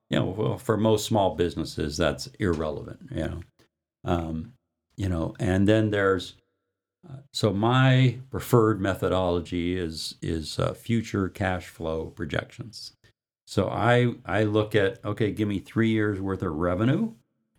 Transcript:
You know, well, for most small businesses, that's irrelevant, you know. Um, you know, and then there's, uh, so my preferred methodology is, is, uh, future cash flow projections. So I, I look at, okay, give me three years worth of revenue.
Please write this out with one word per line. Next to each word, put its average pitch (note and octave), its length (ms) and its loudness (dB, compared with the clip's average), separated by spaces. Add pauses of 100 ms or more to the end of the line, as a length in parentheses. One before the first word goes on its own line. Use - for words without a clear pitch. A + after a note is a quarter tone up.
(100)
You - 80 0
know, C3+ 80 0
well, G2+ 320 -2
for G#2+ 180 0
most G#2+ 300 2
small G#2 280 2
businesses, E2 600 -2
that's D#2 300 0 (120)
irrelevant, D#2+ 640 -2 (100)
you D#2+ 140 -4
know. E2 160 -6 (640)
Um, E2 480 -4 (440)
you F#2+ 120 -2
know, E2+ 300 -2
and G2 300 2
then A2 220 4
there's, G2 440 0 (720)
uh, C#3 80 -16 (160)
so G#2 200 2
my B2+ 680 4 (120)
preferred G#2+ 500 4
methodology F2+ 1000 0
is, D#2+ 440 -6
is, E2 360 -6
uh, - 160 0
future A2 540 -2
cash F#2 400 -4
flow D#2+ 380 -6
projections. - 840 -10 (540)
So G2 220 2
I, A#2+ 460 2 (100)
I G2 200 0
look G#2+ 300 0
at, G2 300 0
okay, G#2 260 -2
give G#2 180 -2
me G2+ 100 -2
three A2+ 320 0
years G#2+ 300 0
worth F#2+ 220 -4
of F2 120 -2
revenue. A2 580 0 (460)